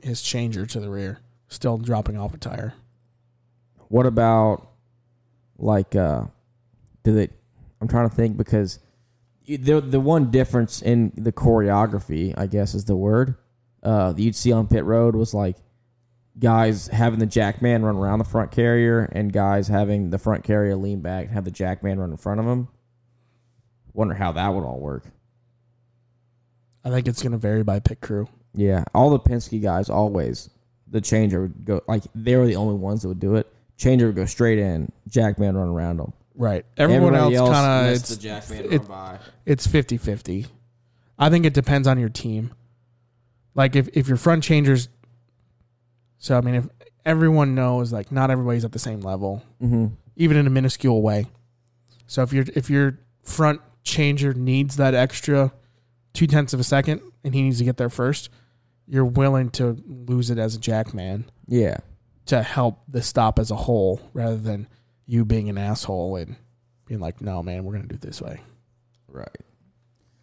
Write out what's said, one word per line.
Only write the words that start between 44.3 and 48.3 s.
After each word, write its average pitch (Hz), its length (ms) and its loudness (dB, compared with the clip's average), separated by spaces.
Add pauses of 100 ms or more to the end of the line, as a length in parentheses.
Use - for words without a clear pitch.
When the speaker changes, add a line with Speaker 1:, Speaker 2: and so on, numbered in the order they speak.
Speaker 1:
changers, 139 440 4 (1300)
so, 131 180 0
I 123 40 4
mean, 123 160 0
if 123 100 -2 (380)
everyone 160 500 4
knows, 123 380 0
like, 104 180 -6
not 131 200 0